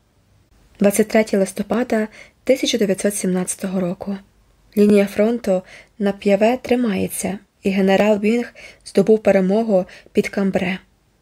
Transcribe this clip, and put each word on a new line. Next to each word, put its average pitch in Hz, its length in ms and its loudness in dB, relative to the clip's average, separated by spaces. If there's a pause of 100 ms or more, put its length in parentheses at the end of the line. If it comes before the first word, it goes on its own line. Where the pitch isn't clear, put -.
(800)
Двадцять 202 280 2
третє 220 300 0
листопада 214 720 -2 (360)
тисяча 262 340 0
дев'ятсот 202 380 -2
сімнадцятого 185 640 -4
року. 196 380 -6 (600)
Лінія 208 280 4
фронту 208 560 -2 (380)
на 202 120 0
П'яве 202 500 2
тримається, 196 800 -2 (240)
і 196 60 0
генерал 196 480 2
Бінг 226 360 -2 (320)
здобув 214 380 2
перемогу 196 600 2 (260)
під - 180 0
Камбре. 185 500 -2 (420)